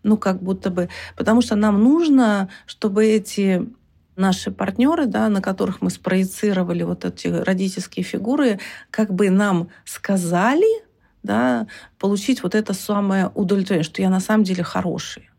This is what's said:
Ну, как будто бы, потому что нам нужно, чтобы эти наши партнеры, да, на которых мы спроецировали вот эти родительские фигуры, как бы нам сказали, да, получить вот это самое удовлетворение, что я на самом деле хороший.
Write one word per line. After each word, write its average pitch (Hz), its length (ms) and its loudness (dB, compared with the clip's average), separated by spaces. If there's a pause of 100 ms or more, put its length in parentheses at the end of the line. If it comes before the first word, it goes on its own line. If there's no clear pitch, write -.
Ну, 208 140 4
как 190 260 -2
будто 190 280 -4
бы, 175 180 -2 (280)
потому 226 240 4
что 226 140 0
нам 208 280 4
нужно, 254 640 4 (180)
чтобы 214 400 0
эти 196 600 0 (500)
наши 190 340 0
партнеры, 240 560 0
да, 214 220 0
на 196 120 0
которых 190 400 -4
мы 185 100 0
спроецировали 185 920 -2
вот 175 220 -6
эти 180 240 -6
родительские 185 760 -2
фигуры, 233 540 0 (320)
как 208 220 -2
бы 190 180 2
нам 190 380 2 (160)
сказали, 196 840 0 (560)
да, - 440 0 (320)
получить 202 440 0
вот 180 120 -4
это 214 180 0
самое 196 640 0
удовлетворение, 190 500 0
что - 180 -8
я 190 60 2
на 185 120 2
самом 214 240 2
деле 180 180 -2
хороший. - 760 -6